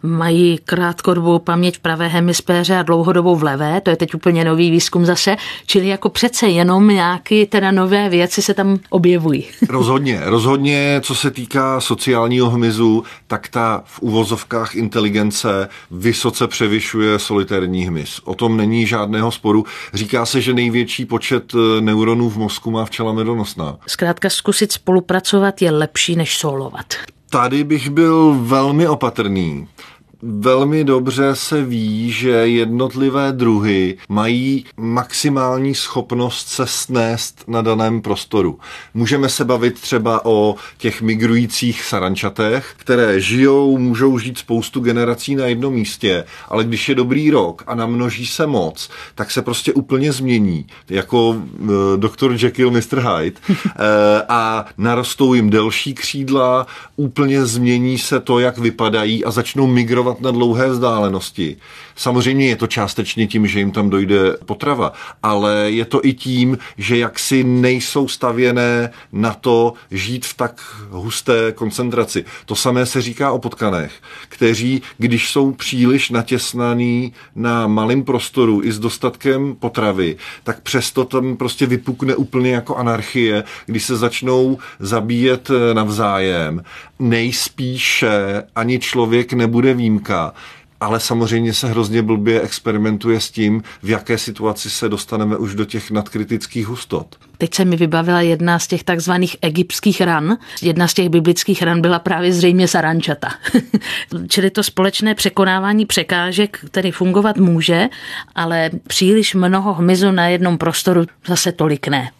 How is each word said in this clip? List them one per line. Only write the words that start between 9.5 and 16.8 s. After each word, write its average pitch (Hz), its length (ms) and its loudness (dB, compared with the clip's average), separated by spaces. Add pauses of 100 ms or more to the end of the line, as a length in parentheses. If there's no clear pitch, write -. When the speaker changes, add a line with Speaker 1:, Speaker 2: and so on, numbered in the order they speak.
Speaker 1:
<laughs> - 120 2
Speaker 2:
Rozhodně, 127 560 0
rozhodně, 139 800 2
co 135 100 -4
se 131 160 0
týká 131 500 -2
sociálního 120 720 2
hmyzu, 113 540 2 (220)
tak - 220 -8
ta 113 360 -2
v - 180 -20
uvozovkách 110 720 -2
inteligence 104 920 -2 (220)
vysoce 113 560 0
převyšuje 107 720 0